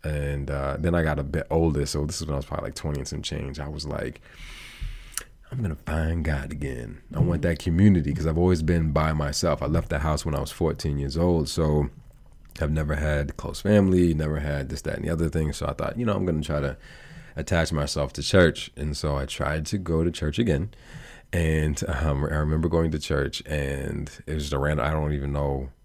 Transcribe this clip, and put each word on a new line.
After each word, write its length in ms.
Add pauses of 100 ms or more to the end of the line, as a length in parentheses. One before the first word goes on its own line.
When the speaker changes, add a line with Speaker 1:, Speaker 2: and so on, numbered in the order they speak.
Speaker 1:
and, 460
uh, 280
then 160
I 80
got 160
a 40
bit 280
older. 360
So 180
this 160
is 60
when 80
I 20
was 80
probably, 220
like, 80
twenty 260
and 80
some 140
change. 360
I 100
was 180
like, 340 (1300)
"I'm 120
gonna 140
find 480
God 280
again. 460 (160)
I 60
want 220
Speaker 2:
Mm-hmm. 80
Speaker 1:
that 80
community," 540
'cause 140
I've 120
always 240
been 300
by 200
myself. 500
I 40
left 220
the 120
house 240
when 100
I 60
was 100
fourteen 480
years 180
old. 320
So 420 (680)
I've 100
never 260
had 400
close 240
family, 540
never 260
had 280
this, 140
that, 140
and 80
the 60
other 180
thing. 240
So 140
I 60
thought, 260
you 60
know, 100
I'm 120
gonna 160
try 180
to 160 (600)
attach 360
myself 420
to 80
church. 540
And 200
so 200
I 100
tried 400
to 120
go 260
to 60
church 280
again. 320 (640)
And, 560
um, 360
I 120
remember 320
going 240
to 60
church, 480
and 600 (180)
it 80
was 100
just 80
a 60
random, 280
I 60
don't 200
even 200
know 380 (140)